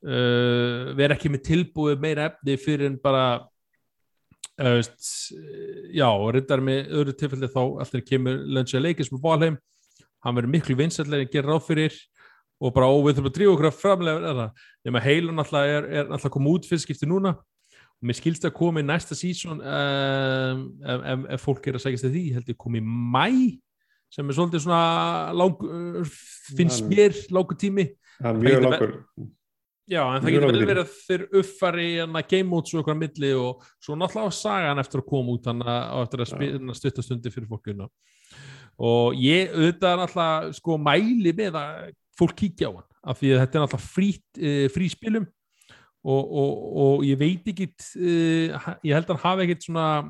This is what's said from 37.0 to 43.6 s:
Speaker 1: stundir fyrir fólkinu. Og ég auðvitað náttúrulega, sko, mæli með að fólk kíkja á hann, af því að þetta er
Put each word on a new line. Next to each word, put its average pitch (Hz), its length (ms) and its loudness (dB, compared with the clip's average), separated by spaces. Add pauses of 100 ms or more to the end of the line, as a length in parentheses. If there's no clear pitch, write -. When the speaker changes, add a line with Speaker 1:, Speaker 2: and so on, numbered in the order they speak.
Speaker 1:
stundir 120 300 -8
fyrir 110 180 -10
fólkinu. 104 380 -10 (880)
Og 120 360 4
ég 160 360 2
auðvitað 175 480 2
náttúrulega, 165 560 -2
sko, 165 220 -4
mæli 175 580 2
með 185 240 -4
að 156 320 -12 (220)
fólk 170 240 2
kíkja 175 320 -2
á - 80 -10
hann, - 120 -20 (120)
af - 180 -6
því 135 140 2
að 131 80 6
þetta 131 160 0
er 151 60 2